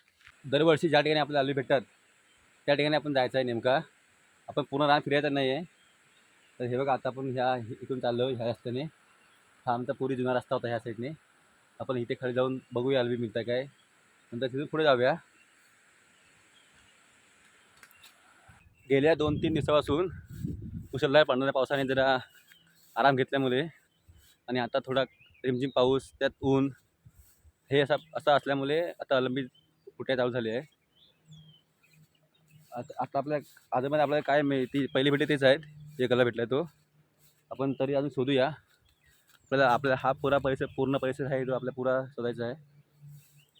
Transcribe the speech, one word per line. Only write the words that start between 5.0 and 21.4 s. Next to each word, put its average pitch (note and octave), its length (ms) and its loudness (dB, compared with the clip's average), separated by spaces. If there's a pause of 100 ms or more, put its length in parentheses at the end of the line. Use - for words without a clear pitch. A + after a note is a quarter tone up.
फिरायचं C#3+ 280 0
नाही C3+ 180 0
आहे. D#3 120 -2 (960)
तर B2+ 60 -4
हे B2 120 -2
बघा, C#3 160 0
आता B2+ 160 -4
आपण C3 220 -8
ह्या B2+ 240 -2 (160)
इकडून B2+ 280 -8
चाललो B2 300 0
ह्या A#2+ 200 -4
रस्त्याने. A#2+ 360 -6 (800)
हा B2 60 0
आमचा A#2+ 200 -4
पूर्वी C3 220 -4
जुना B2+ 180 -2
रस्ता B2 220 -2
होता A#2+ 120 -4
ह्या A#2 120 -2
साईडने. A#2 300 -10 (720)
आपण B2 180 -4
इथे A#2 160 -4
खाली B2 200 -6
जाऊन C3 260 -2 (140)
बघूया B2+ 260 0
अल्वी A#2+ 180 -2
मिळतंय A#2 260 -4
काय, A#2+ 200 -4 (680)
नंतर A#2+ 160 -4
तिथून C3+ 180 -6
पुढे D#3 180 -2
जाऊया. C3 300 4 (3750)
गेल्या C#3 260 4
दोन D3+ 200 -2
तीन D#3+ 180 -2
दिवसापासून D3+ 560 0 (840)
मुसळधार D3 320 4
पडणाऱ्या C3+ 300 0